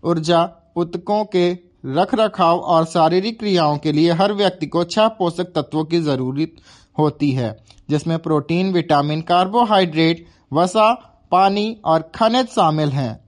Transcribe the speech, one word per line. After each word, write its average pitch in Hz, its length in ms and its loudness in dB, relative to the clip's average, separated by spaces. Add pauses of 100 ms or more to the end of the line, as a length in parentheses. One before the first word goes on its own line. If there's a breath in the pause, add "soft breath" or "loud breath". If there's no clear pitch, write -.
ऊर्जा 170 460 0 (260)
उत्तकों 180 480 -4
के 180 440 -2 (180)
रख 165 280 -2
रखाव 196 440 2
और 160 260 0
शारीरिक 180 540 0
क्रियाओं 170 400 0
के 151 140 -2
लिए 165 200 2
हर 196 200 2
व्यक्ति 196 340 -2
को 170 180 -2
छह 214 240 0
पोषक 180 360 -4
तत्वों 156 400 -4
की 170 160 -2
जरूरत 143 520 -4 (460 soft breath)
होती 147 340 0
है, 117 320 -6 (260 soft breath)
जिसमें 156 280 -2
प्रोटीन, 165 540 -2
विटामिन, 156 480 0
कार्बोहाइड्रेट, 180 1040 0 (260 soft breath)
वसा, 185 400 2 (380 loud breath)
पानी 202 540 0
और 160 300 0
खनिज 233 320 0
शामिल 156 420 0
हैं। 131 400 -6